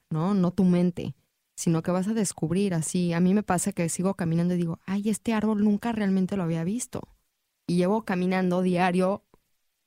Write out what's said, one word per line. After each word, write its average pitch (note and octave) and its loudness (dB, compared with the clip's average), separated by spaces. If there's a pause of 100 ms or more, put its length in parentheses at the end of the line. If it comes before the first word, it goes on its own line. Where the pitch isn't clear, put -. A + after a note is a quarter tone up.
(100)
¿no? E3 0
No F3+ 2
tu F#3 0
mente, F3 2 (420)
sino D#3+ 0
que - -4
vas F3+ 0
a A3+ -2
descubrir F#3 -2
así. E3+ 0
A E3+ 2
mí F#3 4
me G#3 2
pasa F#3+ 0
que E3+ -2
sigo F#3 -2
caminando E3+ 0
y F3 0
digo, E3 -4
"Ay, G3+ -4
este A3 -2
árbol G#3+ 0
nunca G#3+ 0
realmente F#3+ 0
lo G3 -2
había E3 -2
visto". - -6 (580)
Y F3 0
llevo F#3+ 2
caminando F3+ 0
diario F#3 2 (640)